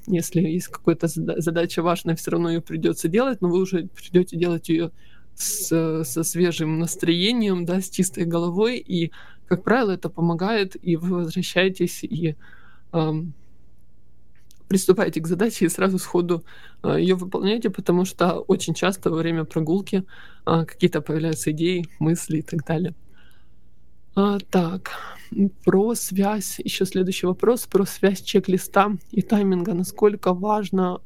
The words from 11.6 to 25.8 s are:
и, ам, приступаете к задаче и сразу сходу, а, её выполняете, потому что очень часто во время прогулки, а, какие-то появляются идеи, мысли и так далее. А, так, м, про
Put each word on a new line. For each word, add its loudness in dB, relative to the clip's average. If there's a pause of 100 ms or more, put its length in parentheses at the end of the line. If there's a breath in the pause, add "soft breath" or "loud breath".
и, -2 (580 soft breath)
ам, 0 (1400)
приступаете 2
к -6
задаче 0
и 4
сразу 0
сходу, 0 (400 loud breath)
а, 2
её 4
выполняете, 0
потому 2
что 0 (100)
очень 2
часто 0
во 0
время 0
прогулки, 0 (420 loud breath)
а, 4
какие-то 2
появляются 0
идеи, 0 (140)
мысли 0
и -4
так -4
далее. 0 (1200 soft breath)
А, 4 (100)
так, 0 (400 loud breath)
м, 2 (140)
про 4